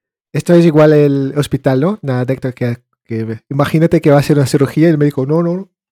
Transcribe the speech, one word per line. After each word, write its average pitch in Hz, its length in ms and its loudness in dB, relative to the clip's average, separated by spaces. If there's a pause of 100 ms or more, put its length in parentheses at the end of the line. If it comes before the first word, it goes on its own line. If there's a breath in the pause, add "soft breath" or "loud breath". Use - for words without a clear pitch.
(320)
Esto 147 220 -2
es 170 120 4
igual 151 260 4
el 139 460 0
hospital, 135 420 -2
¿no? 196 220 -2
La 127 180 -4
anécdota 127 320 -6
que, 120 240 -6 (280)
que, 113 440 -8
imagínate 156 540 0
que 160 80 2
va 143 60 6
a 143 40 4
hacer 143 160 0
una 139 100 2
cirugía 147 420 0
y - 20 4
el 151 80 0
médico, 147 280 -2
"No, 160 160 -2
no, 170 140 -4
no, 196 140 -12 (200)